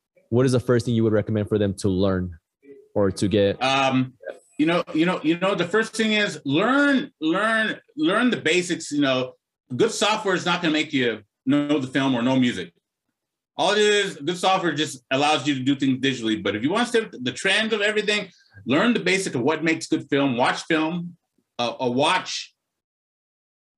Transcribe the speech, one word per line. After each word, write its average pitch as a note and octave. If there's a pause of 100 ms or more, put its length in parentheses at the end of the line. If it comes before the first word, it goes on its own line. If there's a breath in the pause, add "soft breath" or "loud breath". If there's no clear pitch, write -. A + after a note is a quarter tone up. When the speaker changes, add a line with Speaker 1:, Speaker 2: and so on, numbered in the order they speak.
(280)
Speaker 1:
What B2
is B2+
the A#2+
first A#2+
thing A#2+
you A2+
would G#2+
recommend G#2
for A2
them G2+
to G#2
learn F2+ (580)
or G2+
to G#2
get? G2
Speaker 2:
Um, C3 (460)
you D3+
know, E3+ (100)
you D#3
know, F3+
you E3
know, G3
the F3
first G#3+
thing A3
is G3+
learn, A#3
learn, G#3 (180)
learn G3+
the F#3
basics. E3+
You D3
know, B2+ (420)
good G#3+
software G#3
is D3
not F3
gonna D#3+
make D3+
you A#2 (240)
know D3
the C3
film C3+
or A#2
know C3
music. G#2+ (840)
All F3+
it G#3
is, G#3
good D#3
software F3+
just C#3
allows C#3+
you D3
to C3
do C3+
things C3+
digitally. A2+
But G2+
if G#2+
you C#3+
want A3+
to -
stay A3+
with B2+
the A#3+
trends G#3+
of G#3+
everything, G#3 (360 soft breath)
learn F#3+
the F3+
basic F3+
of A#2+
what D3+
makes D#3+
good C#3
film. C#3
Watch E3
film, E3+ (420)
uh, A#2
uh, B2+
watch, D#3 (1200)